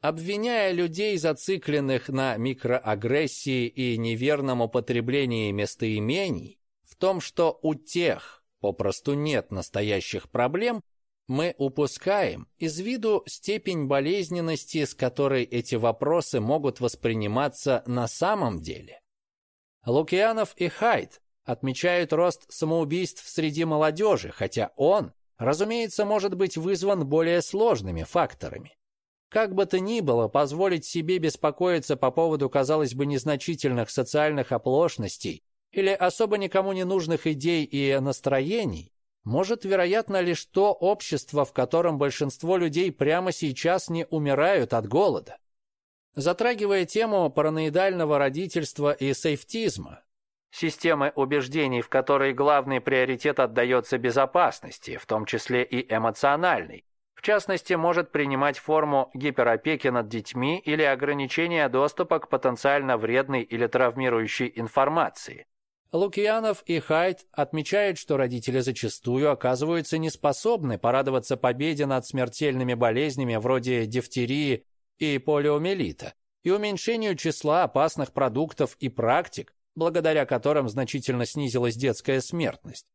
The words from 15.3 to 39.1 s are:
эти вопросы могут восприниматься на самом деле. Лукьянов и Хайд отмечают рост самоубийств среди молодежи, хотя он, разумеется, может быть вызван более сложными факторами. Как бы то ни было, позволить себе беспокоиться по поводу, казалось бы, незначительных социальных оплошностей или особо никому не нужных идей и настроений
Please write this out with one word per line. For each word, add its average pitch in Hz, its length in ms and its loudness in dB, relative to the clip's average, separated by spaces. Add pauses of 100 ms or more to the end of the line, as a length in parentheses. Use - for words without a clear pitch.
эти 120 320 -4
вопросы 131 640 0
могут 135 420 0
восприниматься 120 1080 0
на 123 220 -2
самом 160 520 -2
деле. 82 400 -14 (840)
Лукьянов 190 680 2
и 175 120 -2
Хайд 208 540 0 (220)
отмечают 160 680 0
рост 165 400 0
самоубийств 165 720 -2
среди 156 400 -2
молодежи, 156 720 0
хотя - 400 -4
он, 156 380 2 (260)
разумеется, 208 680 0
может 202 300 0
быть 185 220 -2
вызван 180 500 0
более 165 340 2
сложными 160 640 0
факторами. - 720 -4 (540)
Как 214 240 0
бы 196 120 4
то 185 120 0
ни 214 220 -2
было, 117 260 2
позволить 151 580 0
себе 170 340 -2
беспокоиться 156 760 0
по 127 140 2
поводу, 156 400 0
казалось 139 440 2
бы, 139 120 -2
незначительных 139 840 -2
социальных 147 600 0
оплошностей 127 960 -2 (260)
или 196 200 2
особо 196 460 0
никому 190 360 0
не 185 120 -2
нужных 170 440 0
идей 156 340 0
и 139 380 0
настроений 135 880 -2 (320)